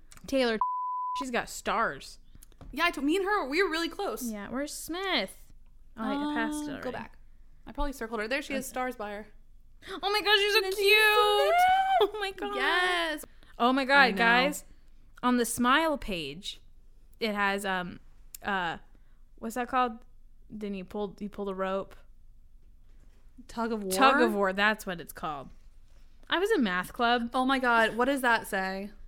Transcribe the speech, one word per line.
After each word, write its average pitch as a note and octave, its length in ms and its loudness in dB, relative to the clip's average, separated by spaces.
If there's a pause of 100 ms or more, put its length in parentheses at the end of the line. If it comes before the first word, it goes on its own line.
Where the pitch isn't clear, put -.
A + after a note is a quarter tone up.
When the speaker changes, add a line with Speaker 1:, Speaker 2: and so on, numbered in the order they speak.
(280)
Speaker 1:
Taylor, A#3+ 320 0 (580)
she's C4 140 -8
got A#3 180 -4
stars. G3 680 -4 (520)
Speaker 2:
Yeah, D#4+ 140 -2
I E4+ 60 2
t-, D#4+ 100 -8
me D4 140 2
and F#4+ 100 0
her, F#4+ 240 0
we E4 140 2
were F4+ 80 0
really E4 180 -2
close. D#4 340 -6
Speaker 1:
Yeah, G#3 280 -8
where's C#4+ 200 -6
Smith? E4 640 -4 (640)
Oh, A3+ 100 -6
wait, C#4 80 -2
I D4 200 -4
passed D4+ 220 -2
it D4 80 -6
Speaker 2:
Um, D4 40 -8
Speaker 1:
already. - 140 -10
Speaker 2:
go B3+ 80 -6
back. - 240 -12 (520)
I C4 40 -16
probably C#4+ 220 -2
circled A3+ 260 -6
her. G#3+ 80 -4
There C#4 140 -2
she C#4+ 140 -8
is, C4 100 -4
Speaker 1:
Okay. - 40 -10
Speaker 2:
stars B3+ 260 -6
by G#3 160 -10
her. G#3 160 -12 (760)
Speaker 1:
Oh F#4 80 -2
my G#4 120 0
gosh, G4+ 180 4
she's G4+ 160 2
so A4 60 6
Speaker 2:
Lindsay G4 200 -2
Speaker 1:
cute. G4 80 4
Speaker 2:
Smith. G#4+ 640 6 (480)
Speaker 1:
Oh G#4 180 0
my G4 120 -4
God. G4+ 240 -6
Speaker 2:
Yes. E4+ 720 0 (340)
Speaker 1:
Oh A#3+ 120 4
my C4+ 140 2
God, C#4 140 6
Speaker 2:
I C4 120 8
know. G3 60 -2
Speaker 1:
guys. A#3+ 460 4 (580)
On B3 160 2
the A#3 80 2
smile C#4 500 2
page, E3 680 -8 (580)
it G#3+ 160 -2
has, G3+ 320 0
um, F#3 320 -4 (440)
uh, F3+ 340 -2 (600)
what's A3+ 160 -10
that A#3+ 140 -4
called? B3 320 -2 (500)
Then G#3 240 -10
you F#3+ 100 -8
pull, G#3 360 -8
you G#3 100 -8
pull G3+ 160 -8
the G3 80 -6
rope. F#3+ 420 -4 (1500)
Speaker 2:
Tug A3+ 240 -4
of G#3+ 120 -6
war? F#3 80 -4
Speaker 1:
Tug C4+ 300 6
of A3+ 120 4
war, G3+ 180 2
that's G#3 360 0
what F3 120 -8
it's C#3 140 -14
called. D3 360 -8 (800)
I D#4+ 120 0
was G4+ 120 2
in E4 120 4
math F3+ 280 0
club. A#3 440 0
Speaker 2:
Oh B3+ 100 2
my C4+ 140 4
God, A3+ 360 4
what A#3+ 100 2
does C4+ 160 2
that A3+ 260 2
say? F#3+ 420 -4 (180)